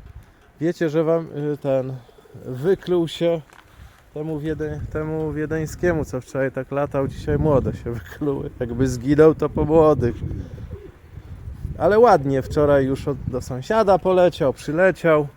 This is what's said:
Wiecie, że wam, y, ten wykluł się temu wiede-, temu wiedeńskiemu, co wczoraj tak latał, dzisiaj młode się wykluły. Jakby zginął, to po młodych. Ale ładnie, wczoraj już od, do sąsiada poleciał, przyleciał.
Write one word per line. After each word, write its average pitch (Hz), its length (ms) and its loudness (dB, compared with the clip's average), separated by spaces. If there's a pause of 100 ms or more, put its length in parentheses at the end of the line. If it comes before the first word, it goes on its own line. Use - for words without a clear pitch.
(600)
Wiecie, 165 300 -2
że 160 140 2
wam, 165 220 0 (260)
y, 143 40 -6
ten 135 400 -2 (500)
wykluł 170 600 0
się 170 320 -2 (760)
temu 151 260 -6
wiede-, 151 400 -6 (120)
temu 156 400 -4
wiedeńskiemu, 156 720 -2
co 131 160 -8
wczoraj 131 320 -4
tak 131 180 -8
latał, 139 380 -2
dzisiaj 147 300 -2
młode 139 360 2
się - 180 -8
wykluły. 139 580 -6 (100)
Jakby 123 280 0
zginął, 143 460 4
to 151 140 -2
po 156 160 -2
młodych. 147 500 4 (1600)
Ale 196 200 2
ładnie, 143 440 6
wczoraj 143 440 2
już 131 220 -4
od, 139 100 -4 (100)
do 123 140 -4
sąsiada 190 560 2
poleciał, 175 540 2
przyleciał. 156 840 2